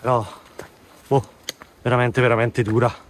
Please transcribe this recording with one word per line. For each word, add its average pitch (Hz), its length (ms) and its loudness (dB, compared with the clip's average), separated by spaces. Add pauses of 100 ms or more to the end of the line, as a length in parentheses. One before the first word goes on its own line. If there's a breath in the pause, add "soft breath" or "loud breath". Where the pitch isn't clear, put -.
però, 117 260 -2 (800 loud breath)
boh, 135 220 0 (540)
veramente, 123 400 0
veramente 117 400 2
dura. 113 280 0 (200)